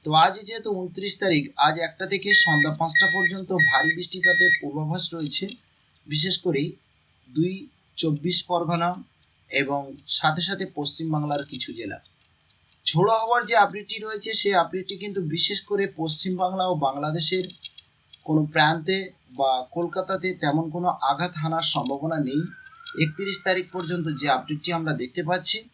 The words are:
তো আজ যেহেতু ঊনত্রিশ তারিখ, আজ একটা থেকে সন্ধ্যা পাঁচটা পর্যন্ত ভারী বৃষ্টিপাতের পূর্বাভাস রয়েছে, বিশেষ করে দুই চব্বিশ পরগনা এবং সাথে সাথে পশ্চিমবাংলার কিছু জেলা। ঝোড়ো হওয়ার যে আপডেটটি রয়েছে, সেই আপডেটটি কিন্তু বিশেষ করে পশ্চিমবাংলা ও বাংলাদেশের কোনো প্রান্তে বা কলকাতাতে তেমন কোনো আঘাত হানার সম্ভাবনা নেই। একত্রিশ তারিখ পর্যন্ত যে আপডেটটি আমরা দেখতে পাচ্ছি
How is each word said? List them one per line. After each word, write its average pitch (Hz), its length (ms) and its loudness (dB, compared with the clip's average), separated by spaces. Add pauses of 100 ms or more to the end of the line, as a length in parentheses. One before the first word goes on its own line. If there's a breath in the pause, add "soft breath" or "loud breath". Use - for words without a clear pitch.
তো - 140 -8
আজ 170 200 8 (100)
যেহেতু 220 260 -8
ঊনত্রিশ 190 480 -4
তারিখ, 170 240 4 (140)
আজ 151 220 4
একটা 165 280 -6
থেকে 196 280 -2
সন্ধ্যা 156 380 6
পাঁচটা 160 400 2
পর্যন্ত 190 380 -2 (140)
ভারী 151 300 4
বৃষ্টিপাতের - 600 2
পূর্বাভাস 156 560 -4
রয়েছে, 160 320 -4 (600)
বিশেষ 156 320 2
করে 151 240 0 (680)
দুই 160 240 0 (460)
চব্বিশ 156 440 0
পরগনা 170 480 0 (600)
এবং 139 300 0 (280)
সাথে 160 340 0
সাথে 185 220 -4 (100)
পশ্চিমবাংলার 147 760 -4
কিছু 143 240 -10
জেলা। 113 260 -10 (880)
ঝোড়ো 190 340 4
হওয়ার 233 280 4
যে 226 60 0 (100)
আপডেটটি 202 340 -6
রয়েছে, 214 320 -6 (100)
সেই 202 220 2
আপডেটটি 185 400 -4
কিন্তু 202 180 -6 (140)
বিশেষ 202 240 2 (100)
করে 196 160 0 (160)
পশ্চিমবাংলা 185 720 -2
ও - 20 2 (120)
বাংলাদেশের 156 580 0 (840)
কোনো 156 160 2 (100)
প্রান্তে 160 460 2 (400)
বা 135 120 4 (260)
কলকাতাতে 185 520 -4 (140)
তেমন 156 220 2 (100)
কোনো 175 140 -2 (220)
আঘাত 170 300 -2
হানার 160 340 -2
সম্ভাবনা 139 440 -2 (100)
নেই। 139 120 0 (600)
একত্রিশ 185 340 -4 (100)
তারিখ 185 280 0
পর্যন্ত 175 320 -4 (140)
যে 147 60 -2 (100)
আপডেটটি 151 420 -6
আমরা 160 140 -2 (100)
দেখতে 127 260 -6
পাচ্ছি 180 300 0 (160)